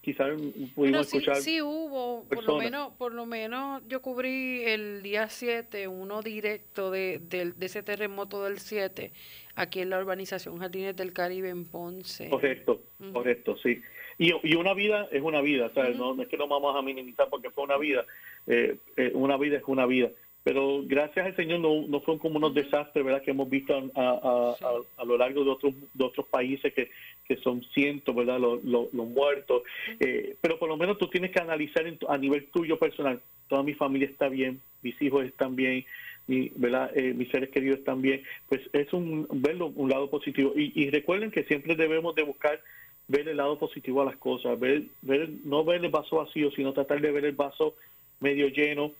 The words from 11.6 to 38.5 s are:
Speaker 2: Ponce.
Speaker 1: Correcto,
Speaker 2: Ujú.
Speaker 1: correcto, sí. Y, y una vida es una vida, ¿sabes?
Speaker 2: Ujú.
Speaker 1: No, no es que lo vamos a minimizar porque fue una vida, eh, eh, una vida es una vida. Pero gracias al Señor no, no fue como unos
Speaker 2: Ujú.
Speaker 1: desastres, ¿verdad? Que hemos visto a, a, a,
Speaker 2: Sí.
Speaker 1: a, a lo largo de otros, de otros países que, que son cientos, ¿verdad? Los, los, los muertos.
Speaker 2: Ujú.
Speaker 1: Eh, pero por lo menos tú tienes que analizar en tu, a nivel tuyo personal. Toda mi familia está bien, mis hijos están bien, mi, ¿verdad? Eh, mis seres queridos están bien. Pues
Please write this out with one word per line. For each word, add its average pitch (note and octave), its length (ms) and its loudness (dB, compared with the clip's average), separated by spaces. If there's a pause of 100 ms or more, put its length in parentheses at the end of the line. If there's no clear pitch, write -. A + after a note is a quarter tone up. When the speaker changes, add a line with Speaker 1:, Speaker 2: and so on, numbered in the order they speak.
Speaker 2:
Ponce. F3 680 -10
Speaker 1:
Correcto, C3 520 0 (180)
Speaker 2:
Ujú. G3 120 -14
Speaker 1:
correcto, A#2+ 440 0
sí. A#2+ 260 0 (340)
Y, E3 160 4 (120)
y D#3 100 4
una F3 200 2
vida G#3 360 0
es C#3 120 0
una D3+ 180 2
vida, C#3 340 2
¿sabes? B2+ 220 2
Speaker 2:
Ujú. B2 80 -4
Speaker 1:
No, C3 100 0
no C3 80 -4
es B2 60 -6
que D#3 80 -4
lo C#3+ 100 -2
vamos C#3+ 300 2
a C#3 60 0
minimizar C3+ 460 0
porque C3+ 220 -6
fue C#3 140 -4
una C#3 120 2
vida, C#3+ 300 0 (400)
eh, A#2+ 300 2 (200)
eh, B2+ 180 2
una C3+ 220 2
vida D3 200 2
es C3+ 100 -4
una C3 200 2
vida. B2+ 240 4 (320)
Pero C#3 420 2
gracias D3+ 420 0
al F#3 100 -4
Señor E3+ 240 0
no, D#3 260 4
no C#3+ 140 0
fue D#3+ 180 0
como D#3 200 -2
unos D3+ 140 2
Speaker 2:
Ujú. C#3+ 80 4
Speaker 1:
desastres, D3 440 0
¿verdad? C3+ 160 2
Que C#3 120 -2
hemos C3+ 180 0
visto C3+ 240 0
a, C3 260 -4
a, B2 500 4
a, A#2+ 60 -2
Speaker 2:
Sí. - 80 -12
Speaker 1:
a, A#2+ 380 -4
a - 20 -6
lo A#2+ 140 2
largo C3+ 260 4
de C#3 60 6
otros, C3+ 240 0 (180)
de C3 100 -2
otros B2+ 260 -2
países C3+ 440 0
que, - 180 -2 (380)
que B2 80 2
son B2 260 -2 (120)
cientos, C#3+ 400 2
¿verdad? B2 260 2
Los, A#2+ 240 2
los, A#2+ 300 2
los A#2 120 -2
muertos. C3+ 560 2 (260)
Speaker 2:
Ujú. - 120 -8
Speaker 1:
Eh, B2 400 0
pero E3 180 2
por E3 120 0
lo D#3+ 80 -2
menos F#3+ 180 2
tú F#3+ 120 0
tienes F#3 220 0
que F#3 100 4
analizar D#3+ 460 0
en E3+ 120 -10
tu, - 120 -4
a C#3+ 60 4
nivel C#3 300 2
tuyo D#3+ 320 2
personal. C#3+ 420 2 (280)
Toda C#3 140 4
mi C#3+ 120 0
familia C3+ 340 2
está C3+ 220 0
bien, C3 320 -2 (200)
mis A#2+ 200 -6
hijos C#3 240 2
están C3 300 -2
bien, C3 280 0 (420)
mi, C3 300 0
¿verdad? B2+ 400 2
Eh, B2+ 160 2
mis A#2+ 160 -2
seres C3 220 0
queridos C3+ 300 2
están C3 200 -2
bien. C3+ 220 2 (260)
Pues C3+ 140 0 (100)